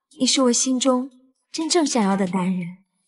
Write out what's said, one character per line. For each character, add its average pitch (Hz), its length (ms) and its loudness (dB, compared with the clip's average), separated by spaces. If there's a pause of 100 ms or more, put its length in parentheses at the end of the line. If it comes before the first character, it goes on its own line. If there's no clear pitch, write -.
(200)
你 247 80 0
是 269 160 2
我 240 80 4
心 254 260 0
中 254 320 0 (420)
真 320 180 -6
正 330 160 2
想 240 180 0
要 196 140 2
的 196 100 0
男 180 180 -2
人。 180 220 -2 (400)